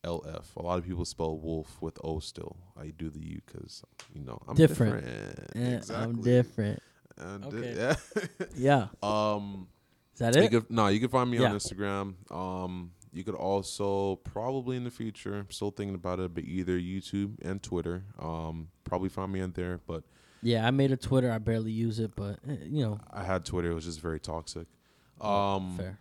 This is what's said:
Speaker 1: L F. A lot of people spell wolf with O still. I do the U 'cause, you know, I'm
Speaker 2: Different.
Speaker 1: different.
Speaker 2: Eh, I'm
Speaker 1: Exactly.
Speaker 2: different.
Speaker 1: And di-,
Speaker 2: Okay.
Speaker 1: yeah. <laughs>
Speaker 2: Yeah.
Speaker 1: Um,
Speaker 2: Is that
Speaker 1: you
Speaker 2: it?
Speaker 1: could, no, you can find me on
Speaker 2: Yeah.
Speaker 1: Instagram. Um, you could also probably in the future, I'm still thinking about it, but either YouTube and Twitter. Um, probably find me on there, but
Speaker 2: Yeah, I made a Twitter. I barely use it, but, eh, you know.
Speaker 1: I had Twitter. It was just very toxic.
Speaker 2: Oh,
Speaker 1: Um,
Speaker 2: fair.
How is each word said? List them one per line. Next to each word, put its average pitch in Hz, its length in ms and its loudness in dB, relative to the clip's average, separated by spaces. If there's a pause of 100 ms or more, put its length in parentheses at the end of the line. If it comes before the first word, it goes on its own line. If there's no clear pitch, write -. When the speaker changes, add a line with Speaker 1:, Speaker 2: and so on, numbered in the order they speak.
Speaker 1:
L 85 240 -4
F. 80 280 -10
A - 60 -8
lot 90 160 2
of 85 80 -2
people 90 180 -2
spell 80 340 -2
wolf 80 420 -4
with 80 240 -6
O 80 160 -2
still. - 360 -12 (220)
I 78 120 -12
do 80 200 -8
the 78 100 -12
U 80 260 -10
'cause, - 360 -14 (300)
you 147 100 -12
know, 120 240 -10
I'm - 80 -6
Speaker 2:
Different. 147 500 6
Speaker 1:
different. 52 520 -10
Speaker 2:
Eh, 117 40 -4
I'm 123 140 0
Speaker 1:
Exactly. 113 480 -4
Speaker 2:
different. 120 600 6 (340)
Speaker 1:
And 98 260 -10
di-, 131 60 -8
Speaker 2:
Okay. 120 280 -6
Speaker 1:
yeah. 156 760 -2
<laughs> - 20 -8
Speaker 2:
Yeah. 131 320 4 (140)
Speaker 1:
Um, 104 680 0 (460)
Speaker 2:
Is - 60 -20
that 117 160 4
Speaker 1:
you 170 60 10
Speaker 2:
it? 226 80 6
Speaker 1:
could, 113 200 4
no, 110 180 6
you 104 120 6
can 123 80 0
find 123 220 4
me 120 80 2
on 123 140 6
Speaker 2:
Yeah. 101 40 0
Speaker 1:
Instagram. 98 580 -2 (160)
Um, 90 600 -4 (200)
you 87 120 -8
could 98 100 -4
also 98 840 2
probably 127 600 -4
in 123 80 -4
the 120 60 -4
future, 107 460 -6
I'm 101 140 -8
still 104 200 -2
thinking 101 240 -4
about 90 260 -2
it, 90 140 -2
but 82 100 -4
either 90 340 0
YouTube 98 640 -2
and 95 200 -4
Twitter. 87 420 -4 (140)
Um, 80 500 -6 (160)
probably 92 240 0
find 95 240 -4
me 95 80 -2
on 92 120 -2
there, 90 340 -4
but 80 180 -6 (380)
Speaker 2:
Yeah, 113 240 4
I 123 40 6
made 135 220 4
a 131 40 2
Twitter. 127 360 2
I 113 60 0
barely 113 340 0
use 113 260 0
it, 110 160 -2
but, 101 240 -4 (100)
eh, 143 80 -4 (100)
you 143 180 0
know. 107 160 -2 (100)
Speaker 1:
I 101 140 -8
had 92 220 2
Twitter. 87 240 0
It 82 40 0
was 80 100 -4
just 80 160 -8
very 80 200 -2
toxic. 82 460 -8 (540)
Speaker 2:
Oh, 101 360 4
Speaker 1:
Um, 92 200 -4
Speaker 2:
fair. 92 240 -6